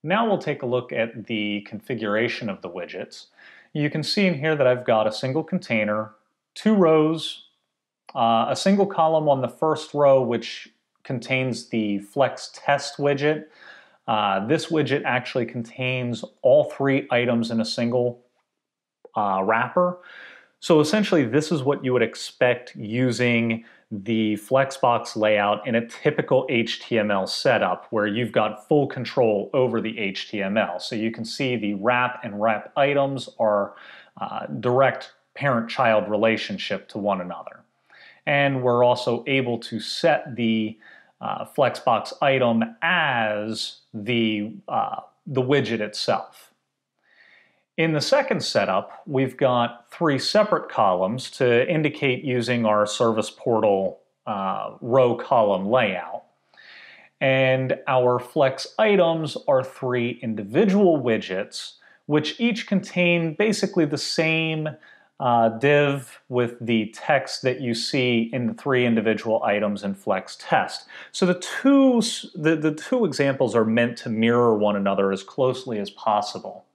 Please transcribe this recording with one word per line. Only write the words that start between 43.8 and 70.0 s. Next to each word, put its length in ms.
the, 600
uh, 320
the 160
widget 380
itself. 640
In 180
the 60
second 420
setup, 640
we've 320
got 520
three 280
separate 500
columns 640
to 360
indicate 560
using 440
our 180
service 460
portal, 680
uh, 460
row 320
column 560
layout. 540
And 560
our 300
Flex 600
items 560
are 160
three 560
individual 800
widgets, 760
which 340
each 280
contain 640
basically 540
the 100
same, 720
uh, 300
div 800
with 320
the 340
text 480
that 200
you 100
see 600
in 120
the 80
three 300
individual 580
items 420
in 100
Flex 440